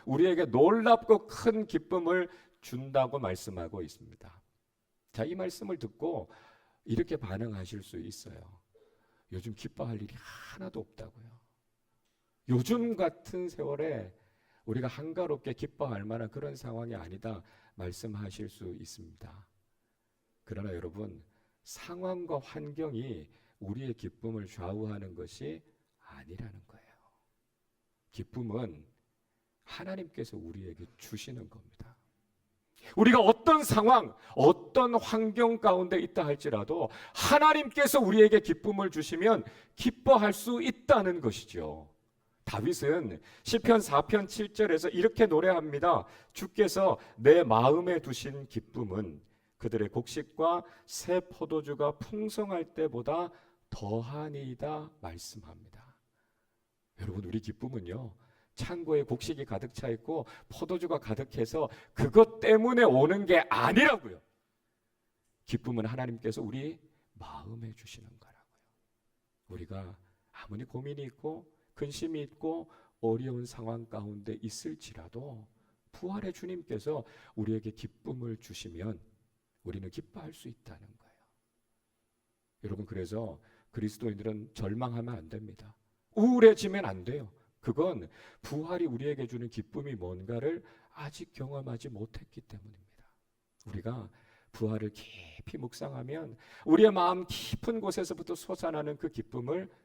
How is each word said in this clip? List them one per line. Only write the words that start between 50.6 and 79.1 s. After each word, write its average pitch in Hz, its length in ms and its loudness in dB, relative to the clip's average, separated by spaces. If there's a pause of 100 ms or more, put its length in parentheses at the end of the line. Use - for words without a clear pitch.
새 - 340 -2
포도주가 147 800 -4
풍성할 208 760 -6
때보다 156 580 -4 (380)
더하니이다." 139 1200 -8 (100)
말씀합니다. 87 960 -18 (1040)
여러분, 95 240 -8
우리 107 160 -4
기쁨은요, 110 720 -10 (440)
창고에 160 460 -2
곡식이 139 420 -6
가득 104 280 -8
차 - 140 -8
있고 123 380 -4 (240)
포도주가 170 500 -4
가득해서 117 680 -4 (240)
그것 - 460 6
때문에 233 440 6
오는 165 420 6
게 - 240 6
아니라고요. 151 680 4 (1300)
기쁨은 117 400 -4
하나님께서 123 560 -6
우리 135 360 -8 (360)
마음에 110 600 -14
주시는 98 360 -20 (100)
거라고요. - 240 -20 (1040)
우리가 92 500 -12 (340)
아무리 107 340 -12
고민이 139 380 -12
있고 151 460 -12 (260)
근심이 151 480 -6
있고 165 460 -8 (300)
어려운 120 460 -2
상황 117 400 -10
가운데 104 560 -10
있을지라도 117 1080 -14 (440)
부활의 190 420 -8
주님께서 151 680 -8 (320)
우리에게 110 360 -4
기쁨을 120 640 -12
주시면 95 640 -10 (640)